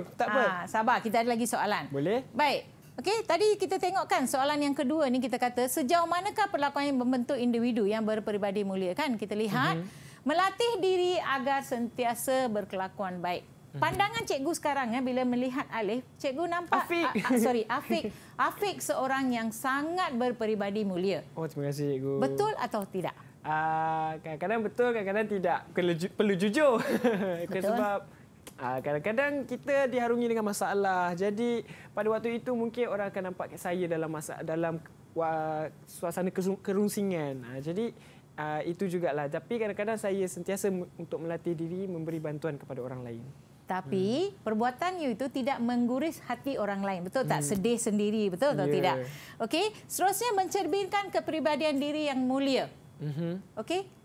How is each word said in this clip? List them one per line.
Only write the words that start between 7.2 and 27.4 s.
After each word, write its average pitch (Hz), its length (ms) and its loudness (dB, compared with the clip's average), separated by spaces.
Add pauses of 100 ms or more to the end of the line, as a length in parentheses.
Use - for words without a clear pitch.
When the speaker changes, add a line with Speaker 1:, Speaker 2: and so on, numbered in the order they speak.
Speaker 2:
individu 233 480 2
yang 214 220 2
berperibadi 208 580 0
mulia, 190 300 0
kan? 254 260 0
Kita 208 140 -6
lihat, 208 420 2
Speaker 1:
Mhm. 170 120 -6 (360)
Speaker 2:
melatih 381 560 2
diri 359 380 4
agar 269 420 0
sentiasa 247 880 0
berkelakuan 190 720 -4
baik. 175 240 -2
Speaker 1:
Mhm. - 400 -12
Speaker 2:
Pandangan 403 400 2
cikgu 302 300 0
sekarang, 277 360 0
ya, 247 120 0
bila 254 260 2
melihat 247 400 0
Alif, 226 480 -2
cikgu 294 300 -2
nampak, 339 420 0
Speaker 1:
Afiq. 339 160 2
Speaker 2:
ah, 277 100 0 (120)
ah, 262 100 4
sorry, 240 360 4
Speaker 1:
<laughs> 254 60 0
Speaker 2:
Afiq. 320 260 0 (340)
Afiq 330 420 0
seorang 262 480 0
yang 226 240 0
sangat 302 600 -2
berperibadi 220 760 0
mulia. 180 320 0 (140)
Speaker 1:
Oh, 165 100 -6
terima 143 240 -4
kasih, 143 320 0
cikgu. 135 220 -2
Speaker 2:
Betul 403 340 0
atau 220 300 -2
tidak? 165 260 -4 (300)
Speaker 1:
Ah, 160 800 0
kadang-kadang 175 440 -2
betul, 240 260 2
kadang-kadang 214 400 0
tidak. 180 300 2 (100)
Perlu 175 240 2
ju-, 170 160 -2
perlu 208 240 2
jujur. 226 480 4 (320)
<laughs> 180 320 0